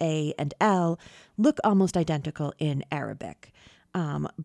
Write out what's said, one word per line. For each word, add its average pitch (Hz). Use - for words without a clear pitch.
A 156
and 147
L 180
look 269
almost 190
identical 156
in 143
Arabic. 107
Um, 147